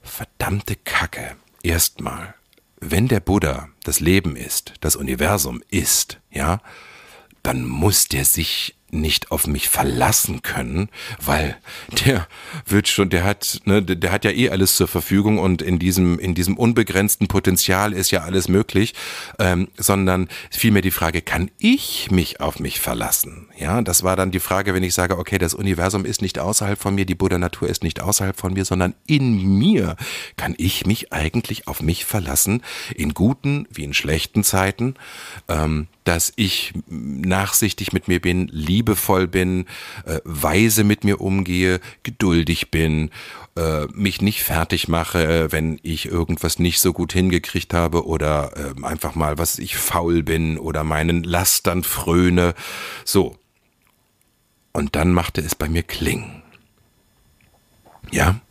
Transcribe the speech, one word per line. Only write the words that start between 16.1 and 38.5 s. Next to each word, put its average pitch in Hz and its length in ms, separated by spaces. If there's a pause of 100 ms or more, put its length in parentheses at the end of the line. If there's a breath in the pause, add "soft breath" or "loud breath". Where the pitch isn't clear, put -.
in 90 160
diesem 90 200
unbegrenzten 107 720
Potenzial 98 640
ist 92 200
ja 90 100
alles 90 260
möglich, 98 460 (460 loud breath)
ähm, 90 280 (100)
sondern 92 520 (220 loud breath)
vielmehr 104 300
die 90 100
Frage, 82 300
kann 82 360
ich - 540
mich 90 280
auf 73 200
mich - 200
verlassen?“ - 800
Ja, 101 240
das 92 220
war 92 120
dann 95 160
die 90 80
Frage, 95 340
wenn 92 100
ich 90 100
sage, 90 240
„Okay, 90 200
das 87 160
Universum 95 520
ist - 160
nicht 92 180
außerhalb 98 400
von 98 160
mir, 98 100
die 92 100
Buddha-Natur 90 520
ist - 160
nicht 82 160
außerhalb 95 400
von 92 140
mir, 98 100
sondern 90 320 (100)
in 110 520
mir. 117 400 (400 loud breath)
Kann - 200
ich - 280
mich - 260
eigentlich 80 560
auf - 140
mich 82 240
verlassen, 101 580 (320 loud breath)
in 76 180
guten 139 560
wie - 140
in 71 100
schlechten 80 500
Zeiten?“ 98 520 (540 loud breath)
Ähm, 78 380 (200)
dass 85 300
ich - 340 (160)
nachsichtig 90 1040
mit 92 160
mir 90 140
bin, 90 260
liebevoll 92 800